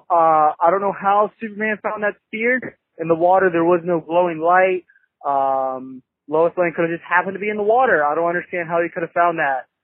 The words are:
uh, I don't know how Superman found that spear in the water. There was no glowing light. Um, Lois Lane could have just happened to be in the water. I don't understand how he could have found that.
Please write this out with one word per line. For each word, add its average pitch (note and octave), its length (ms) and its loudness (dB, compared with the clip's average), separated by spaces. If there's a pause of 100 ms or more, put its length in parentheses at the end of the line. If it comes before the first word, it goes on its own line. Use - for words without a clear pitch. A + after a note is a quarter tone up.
(100)
uh, D#3+ 500 4
I E3+ 100 4
don't G3 120 2
know G3 100 -2
how G3+ 380 0 (100)
Superman G#3+ 420 -6
found G#3+ 200 -8
that G#3 120 -2 (120)
spear A#3 500 -4 (220)
in D#3+ 100 -6
the E3 60 4
water. F#3 360 4
There E3+ 140 0
was F3 200 4
no E3+ 160 -2
glowing E3 380 0
light. F3+ 460 2 (420)
Um, C3 760 -4 (260)
Lois D#3+ 300 2
Lane E3+ 180 0
could E3 140 -2
have E3+ 80 -6
just - 100 -20
happened F3+ 260 0
to F#3 60 -10
be G#3 80 -8
in G#3+ 80 -4
the G#3 60 -4
water. A3 420 2
I D3 100 0
don't E3 140 0
understand E3+ 400 -6
how E3+ 140 0
he E3+ 80 -4
could F3+ 120 -10
have D#3+ 100 -8
found F3 260 2
that. C#3 260 -2 (200)